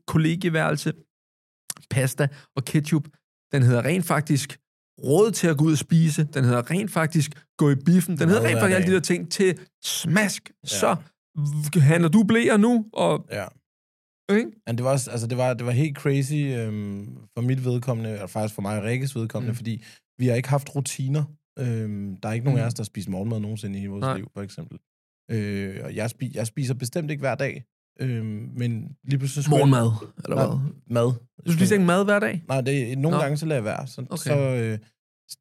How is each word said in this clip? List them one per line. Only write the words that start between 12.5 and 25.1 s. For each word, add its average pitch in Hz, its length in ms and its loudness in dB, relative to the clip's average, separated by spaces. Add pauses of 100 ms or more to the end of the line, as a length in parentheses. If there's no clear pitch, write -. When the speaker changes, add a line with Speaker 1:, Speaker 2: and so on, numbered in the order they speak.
Speaker 1:
nu, 226 360 4
og 165 380 0
Speaker 2:
Ja. 104 140 -6 (840)
Speaker 1:
ikke? 233 200 0 (160)
Speaker 2:
Men 117 100 -4
det 123 80 -2
var 131 60 2
også, 123 200 -2
altså, 117 160 -6
det 123 100 -4
var, 127 160 0
det 120 120 -8
var 123 60 -2
helt 143 260 0
crazy, 139 360 -2
øhm, 113 840 -6 (200)
for 117 40 -4
mit 127 240 0
vedkommende, 120 460 -2
eller 101 160 -8
faktisk 107 280 -4
for 101 60 -8
mig 104 160 -4
og 98 60 -4
Rikkes 131 320 -4
vedkommende, 117 360 -4
Speaker 1:
Mm. 117 40 -4
Speaker 2:
fordi 113 280 -8 (340)
vi 123 100 2
har 120 80 4
ikke 123 140 -2
haft 139 260 -2
rutiner. 139 480 -2 (360)
Øhm, 107 580 -4
der 107 120 -8
er 110 40 -4
ikke 120 120 -4
nogen 139 120 2
Speaker 1:
Mm. 135 60 0
Speaker 2:
af 117 40 -2
os, 117 60 -2
der 113 100 -8
har - 20 -8
spist 98 240 -10
morgenmad 104 300 -4
nogensinde 104 380 -6
i - 20 -6
hele 98 120 -8
vores 101 100 -8
Speaker 1:
Nej. 131 160 -2
Speaker 2:
liv, - 160 -12
for 101 80 -12
eksempel. - 360 -14 (540)